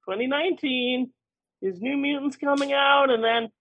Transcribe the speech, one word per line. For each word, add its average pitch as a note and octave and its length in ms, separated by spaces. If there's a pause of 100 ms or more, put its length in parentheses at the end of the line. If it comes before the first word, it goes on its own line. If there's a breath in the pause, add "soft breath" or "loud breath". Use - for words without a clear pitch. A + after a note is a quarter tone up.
Twenty G#3 220
nineteen B3+ 840 (500)
is F#3+ 200
New C4+ 160
Mutants C#4 400
coming C#4+ 360
out?" C#4 380
And A3+ 120
then, A3+ 280 (100)